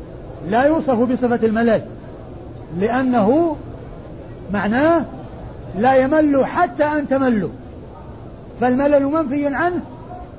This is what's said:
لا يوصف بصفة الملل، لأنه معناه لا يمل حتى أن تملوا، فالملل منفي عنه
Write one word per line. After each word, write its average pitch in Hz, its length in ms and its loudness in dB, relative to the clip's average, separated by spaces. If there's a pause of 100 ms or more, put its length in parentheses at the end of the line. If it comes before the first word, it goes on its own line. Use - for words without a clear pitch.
(480)
لا 226 140 4
يوصف 277 360 4
بصفة 240 480 2
الملل، 220 340 2 (1000)
لأنه 254 760 4 (960)
معناه 247 520 2 (760)
لا 254 160 6
يمل 277 520 4
حتى 349 380 0
أن 302 240 0
تملوا، 247 420 2 (1080)
فالملل 277 440 4
منفي 285 420 0
عنه 311 340 0 (580)